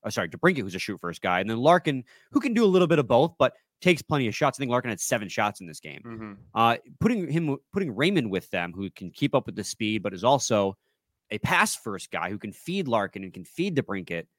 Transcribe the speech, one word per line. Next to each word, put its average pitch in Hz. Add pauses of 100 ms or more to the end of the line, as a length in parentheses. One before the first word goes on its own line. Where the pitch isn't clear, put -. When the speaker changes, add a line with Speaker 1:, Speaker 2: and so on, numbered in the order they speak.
Speaker 1:
uh, 107
sorry, 92
DeBrincat, 156
who's 95
a 92
shoot 92
first 85
guy, 90
and 98
then 113
Larkin, 143 (260)
who 294
can 247
do 226
a 220
little 180
bit 147
of 131
both, 135
but 127 (260)
takes 175
plenty 139
of 101
shots. 139
I -
think 131
Larkin 120
had 101
seven 104
shots 104
in 90
this 80
game. 71
Speaker 2:
Mm-hmm. 110 (220)
Speaker 1:
Uh, 117 (240)
putting 220
him, 151 (160)
putting 165
Raymond 147
with 92
them, 87
who 95
can 90
keep 139
up 131
with 92
the 107
speed, 107
but 101
is 92
also 110 (540)
a 107
pass 185
first -
guy 87
who 101
can 104
feed 180
Larkin 101
and 92
can 92
feed 180
DeBrincat 92 (120)